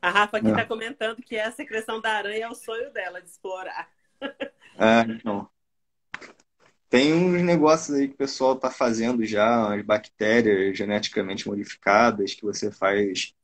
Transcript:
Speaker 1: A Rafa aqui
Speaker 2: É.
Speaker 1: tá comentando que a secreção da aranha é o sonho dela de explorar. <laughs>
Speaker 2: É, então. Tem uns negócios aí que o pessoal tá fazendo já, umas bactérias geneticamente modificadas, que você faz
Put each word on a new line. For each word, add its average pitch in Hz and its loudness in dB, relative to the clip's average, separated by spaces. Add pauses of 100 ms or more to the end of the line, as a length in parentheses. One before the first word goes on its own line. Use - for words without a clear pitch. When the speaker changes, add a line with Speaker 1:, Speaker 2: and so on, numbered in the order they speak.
Speaker 1:
A 180 2
Rafa 208 2
aqui 220 2
Speaker 2:
É. - 4
Speaker 1:
tá 220 0
comentando 226 -8
que 233 -10
a 220 -4
secreção 220 -8
da 220 -2
aranha 214 -4
é 233 -10
o 233 -14
sonho 233 -10
dela 180 -10
de 170 -20
explorar. 185 -12 (300)
<laughs> - -10 (240)
Speaker 2:
É, 113 4
então. 101 -6 (1400)
Tem 139 4
uns 175 2
negócios 160 2
aí 139 2
que 135 -8
o - -20
pessoal 135 0
tá 131 -4
fazendo 117 0
já, 110 2
umas 104 -2
bactérias 107 2
geneticamente 104 -4
modificadas, 101 2
que - -18
você 104 -4
faz 98 0 (100)